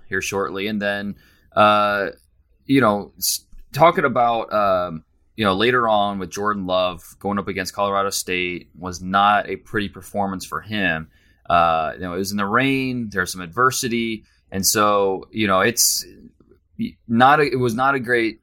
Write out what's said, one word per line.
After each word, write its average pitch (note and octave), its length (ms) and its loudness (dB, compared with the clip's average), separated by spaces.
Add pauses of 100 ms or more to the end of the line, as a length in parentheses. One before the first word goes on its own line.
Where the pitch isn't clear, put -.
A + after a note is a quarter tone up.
here F#2+ 140 -4
shortly. G2 440 -4
And G#2+ 140 -4
then, G2+ 360 -4 (380)
uh, G#2 540 4 (580)
you C3+ 140 4
know, G#2 380 2
s-, - 260 -6 (280)
talking D#3+ 320 4
about, A#2+ 480 0
um, F2+ 520 0 (320)
you A2 80 -2
know, G2 100 2
later A#2+ 340 2
on G2+ 300 2
with F2+ 120 -8
Jordan G2+ 360 -4
Love F2+ 520 -2
going G2+ 200 -4
up F2+ 100 -6
against F2+ 260 -6
Colorado G2 360 0
State F2+ 680 -6
was F2 240 -10
not G2 480 2
a F#2+ 80 -6
pretty G#2 320 -6
performance F#2+ 560 -6
for D#2 160 -8
him. F2+ 500 -4 (400)
Uh, E2 440 2
you C2 80 -12
know, F2+ 120 -8
it F2+ 40 -4
was G2 120 -4
in G2+ 60 -6
the G2+ 100 -2
rain, B2+ 640 -2
there's F#2 220 -4
some F#2 80 -12
adversity. A#2 840 -2 (280)
And F#2+ 120 -4
so, G2+ 680 2
you A2 160 0
know, F#2+ 120 4
it's - 460 0 (1000)
not C3 320 6
a, - 20 4
it C3 160 0
was B2 160 0
not C3+ 220 0
a C3 40 -2
great, A2+ 420 0